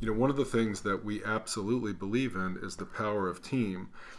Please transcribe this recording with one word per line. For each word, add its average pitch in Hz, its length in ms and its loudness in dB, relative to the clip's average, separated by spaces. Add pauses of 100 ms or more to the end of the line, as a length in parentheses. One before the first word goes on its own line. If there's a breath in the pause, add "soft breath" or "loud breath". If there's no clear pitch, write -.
You 110 80 2
know, 110 120 4
one 131 80 6
of 139 80 2
the 139 80 4
things 110 380 2
that 98 200 0
we 104 220 -4
absolutely 110 720 0
believe 104 420 0
in 92 260 -2
is 95 140 -8
the 95 80 -6
power 104 420 0
of 87 140 -4
team, 95 480 0 (300 loud breath)